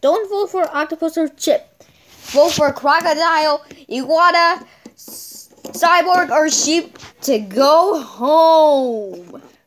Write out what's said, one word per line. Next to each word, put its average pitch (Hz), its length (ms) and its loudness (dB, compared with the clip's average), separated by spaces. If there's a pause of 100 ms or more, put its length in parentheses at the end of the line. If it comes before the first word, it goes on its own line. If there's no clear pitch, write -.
Don't 381 280 0
vote 403 200 -4
for 370 140 -4 (100)
octopus 311 440 -6
or 320 100 -2
chip. - 560 -6 (480)
Vote 302 220 2
for 294 180 0
crocodile, 311 920 0 (240)
iguana, 339 760 0 (280)
s-, - 560 -20 (160)
cyborg, 349 640 0
or 302 200 0
sheep 311 480 -4 (240)
to 262 180 -2
go 285 640 0
home. 262 1400 0 (260)